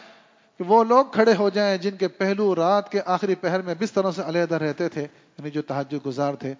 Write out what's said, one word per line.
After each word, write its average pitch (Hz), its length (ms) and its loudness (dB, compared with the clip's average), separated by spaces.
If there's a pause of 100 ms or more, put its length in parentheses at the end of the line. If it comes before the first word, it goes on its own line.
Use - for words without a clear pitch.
(580)
کہ 180 60 -8
وہ 220 200 6
لوگ 240 280 4
کھڑے 220 240 4
ہو 202 140 2
جائیں 196 280 0
جن 190 200 -4
کے 185 100 0
پہلو 196 480 0
رات 196 360 2
کے 202 140 0
آخری 185 300 0
پہر 185 260 -2
میں 180 180 -6
بستروں 196 320 0
سے 175 140 -8
علیحدہ 165 300 0
رہتے 156 340 -2
تھے، 156 120 -6
یعنی - 480 -14
جو 147 120 -6
تہجد 139 440 -6
گزار 143 280 -4
تھے۔ 135 260 -10